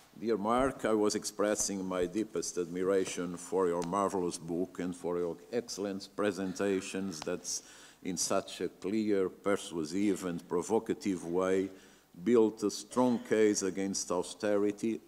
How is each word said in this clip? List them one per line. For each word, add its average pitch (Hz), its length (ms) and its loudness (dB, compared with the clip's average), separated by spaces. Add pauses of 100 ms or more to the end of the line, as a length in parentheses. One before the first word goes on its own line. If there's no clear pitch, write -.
(200)
Dear 110 160 2
Mark, 120 480 2
I 110 80 4
was 104 220 4
expressing 104 680 0
my 92 220 0
deepest 87 540 -2
admiration 90 800 0
for 90 300 0
your 85 180 0
marvelous 90 500 0
book 85 420 -4
and 90 160 -4
for 87 240 -4
your 85 200 -2 (120)
excellent 101 640 -6
presentations 95 1080 -2
that, 90 280 -6 (540)
in 90 160 -4
such - 420 -2
a 90 80 -2
clear, 101 600 0
persuasive 92 960 0
and 87 200 -4
provocative 92 800 0
way, 92 460 2 (520)
built 110 420 6
a 101 60 4
strong 123 500 0
case 110 420 4
against 95 480 -2
austerity, 104 960 0